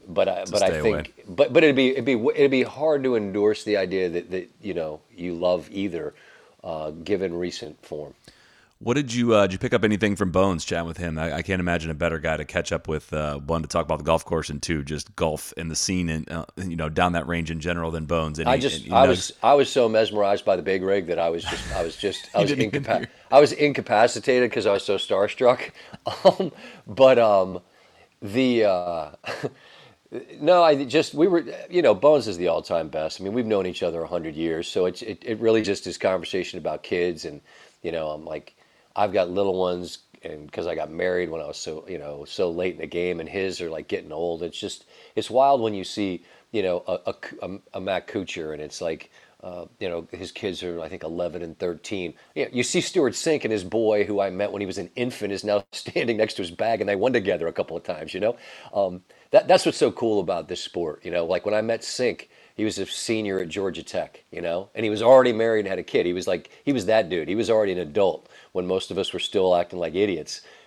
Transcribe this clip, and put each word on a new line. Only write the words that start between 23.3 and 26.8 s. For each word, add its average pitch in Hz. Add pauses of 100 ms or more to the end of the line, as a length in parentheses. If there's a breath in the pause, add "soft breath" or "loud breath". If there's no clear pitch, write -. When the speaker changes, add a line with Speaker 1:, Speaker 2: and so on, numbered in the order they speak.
Speaker 1:
I 131
was 147
incapacitated 123
'cause 110
I 101
was 98
so 98
starstruck. 104 (340 loud breath)
<laughs> -
Um, 185 (340 loud breath)